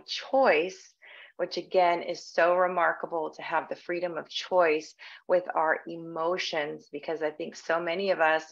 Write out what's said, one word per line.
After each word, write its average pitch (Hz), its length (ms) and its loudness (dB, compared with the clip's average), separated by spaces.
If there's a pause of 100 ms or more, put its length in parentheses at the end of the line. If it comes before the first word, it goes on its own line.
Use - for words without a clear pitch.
choice, 185 880 0 (420)
which 175 180 -4
again 175 460 2
is - 240 -8
so 175 300 4
remarkable 170 720 0
to - 120 -18
have 160 280 -4
the - 60 -8
freedom 175 420 -6
of 151 100 -10
choice 160 680 2 (320)
with 180 160 4 (120)
our 160 320 2
emotions, 165 1040 -4
because 151 300 -6
I 156 80 0
think 151 260 -10
so 165 240 -2
many 175 300 -2
of 165 100 2
us 160 320 2